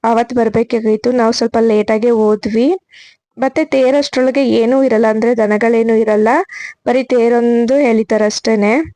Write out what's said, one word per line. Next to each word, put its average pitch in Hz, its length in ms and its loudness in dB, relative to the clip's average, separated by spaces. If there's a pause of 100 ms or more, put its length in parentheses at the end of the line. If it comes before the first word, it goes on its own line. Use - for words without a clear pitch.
ಅವತ್ 233 300 0
ಬರ್ಬೇಕಾಗಿತ್ತು, 226 760 -2
ನಾವು 240 200 0
ಸ್ವಲ್ಪ 233 280 -2
ಲೇಟಾಗೆ 220 500 0
ಹೋದ್ವಿ. 214 580 0 (680)
ಮತ್ತೆ 262 280 -2
ತೇರಷ್ಟ್ರೊಳಗೆ 269 760 0 (100)
ಏನೂ 233 320 2
ಇರಲ್ಲ, 226 220 2
ಅಂದ್ರೆ 220 300 0
ದನಗಳೇನೂ 226 600 0
ಇರಲ್ಲ, 214 340 0 (520)
ಬರೀ 247 220 0
ತೇರೊಂದು 240 760 0
ಎಳಿತಾರೆ 220 460 0
ಅಷ್ಟೇನೆ. 214 460 0 (240)